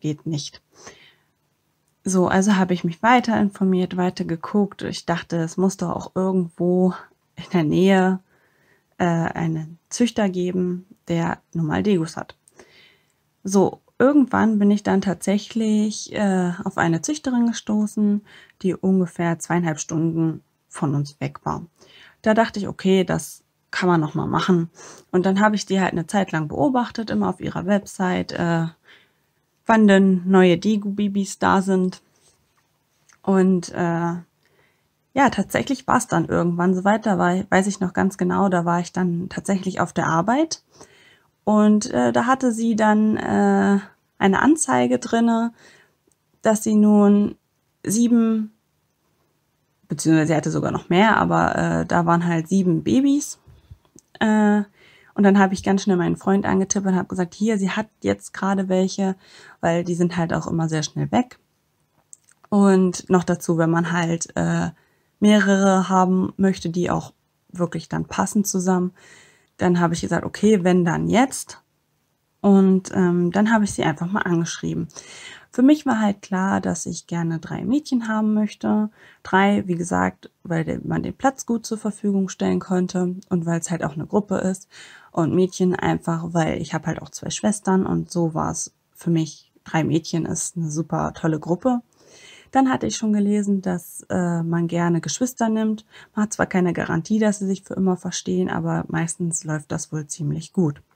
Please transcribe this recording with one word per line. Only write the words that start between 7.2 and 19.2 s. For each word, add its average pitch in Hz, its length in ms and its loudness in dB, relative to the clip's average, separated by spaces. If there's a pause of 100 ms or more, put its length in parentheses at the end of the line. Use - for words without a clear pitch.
in - 160 -16
der 175 100 2
Nähe, 185 560 2 (800)
äh, 190 60 -2
einen 165 760 -2 (100)
Züchter 233 400 0
geben, 180 560 -2 (220)
der 170 320 -2 (140)
nun 165 140 -2
mal 180 160 0
Degus 180 340 0
hat. - 180 -12 (1080)
So, 196 380 0 (180)
irgendwann 226 600 4
bin 202 120 4
ich 208 120 0
dann 190 180 2
tatsächlich, 214 1120 -2
äh, 190 380 0 (120)
auf - 140 -6
eine 165 240 0
Züchterin 254 460 -2
gestoßen, 214 720 -2 (400)
die 185 120 -2
ungefähr 175 640 0